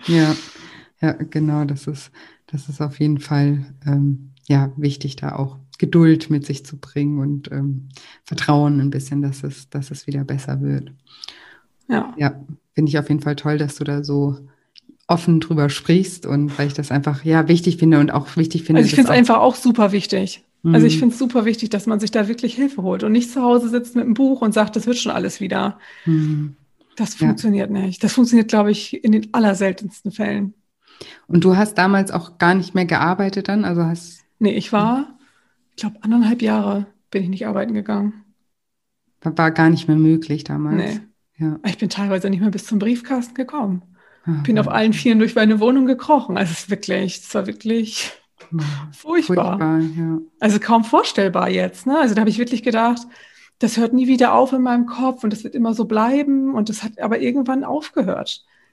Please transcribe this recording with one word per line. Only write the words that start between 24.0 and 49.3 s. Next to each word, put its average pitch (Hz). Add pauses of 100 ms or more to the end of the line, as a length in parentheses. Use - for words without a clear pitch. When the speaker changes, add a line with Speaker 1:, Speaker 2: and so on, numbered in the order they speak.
Speaker 2:
einem 240
Buch 269
und 214
sagt, 214
das 220
wird 240
schon -
alles 185
wieder. 196 (280)
Speaker 1:
Mhm. 151 (400)
Speaker 2:
Das 214
Speaker 1:
Ja. 254
Speaker 2:
funktioniert 208
nicht. 190
Das 214
funktioniert, 233
glaub 208
ich, -
in 220
den 214
allerseltensten 196
Fällen. 208 (720)
Speaker 1:
Und 170
du 185
hast 208
damals 190
auch -
gar 175
nicht 180
mehr 180
gearbeitet 185
dann? 202
Also 170
hast - (140)
Speaker 2:
Nee, 208
ich -
war, 233 (520)
ich -
glaub, 208 (100)
anderthalb 233
Jahre 208 (240)
bin 196
ich 175
nicht 190
arbeiten 214
gegangen. 208 (960)
Speaker 1:
War, 160
war 160
gar 160
nicht 165
mehr 156
möglich 156
damals? 151
Speaker 2:
Nee. - (360)
Speaker 1:
Ja. 156
Speaker 2:
Ich 185
bin 208
teilweise 196
nicht 185
mehr 208
bis 208
zum 214
Briefkasten 240
gekommen. 240 (420)
Speaker 1:
Ah, 160
Speaker 2:
Bin 214
auf 214
Speaker 1:
Wahnsinn. -
Speaker 2:
allen 220
Vieren 220
durch 220
meine 214
Wohnung 254
gekrochen. 247
Also 190
es -
ist 190
wirklich, 190
es -
war 196
wirklich 220 (380)
Speaker 1:
Ja, 165 (340)
Speaker 2:
furchtbar. 311 (220)